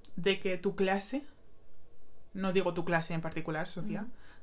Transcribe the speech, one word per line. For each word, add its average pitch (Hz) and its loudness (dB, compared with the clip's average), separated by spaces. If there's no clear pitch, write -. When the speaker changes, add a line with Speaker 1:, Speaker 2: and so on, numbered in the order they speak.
Speaker 1:
de 190 2
que 185 0
tu 185 0
clase, 196 2
no 190 0
digo 175 4
tu 170 2
clase 165 4
en 165 2
particular, 160 -2
Sofía, 208 -2
Speaker 2:
Ujú. 240 -2